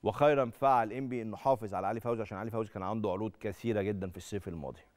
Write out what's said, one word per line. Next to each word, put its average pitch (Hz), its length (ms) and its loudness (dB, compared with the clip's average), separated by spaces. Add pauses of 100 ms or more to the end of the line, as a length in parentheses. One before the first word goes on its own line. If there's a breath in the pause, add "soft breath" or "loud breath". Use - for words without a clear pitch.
وخيرا 139 480 4
فعل 120 420 4
انبي 123 300 -4
انه 107 140 -6
حافظ 110 380 0
على 95 120 -2
علي 110 140 -2
فوزي، 117 220 -2
عشان 101 160 -6
علي 110 120 -6
فوزي 110 220 -4
كان 98 100 -6
عنده 104 280 0
عروض 98 300 -2
كثيره 104 420 -2
جدًا 98 280 -2
في 87 60 -12
الصيف 95 320 -8
الماضي. 73 320 -8 (160)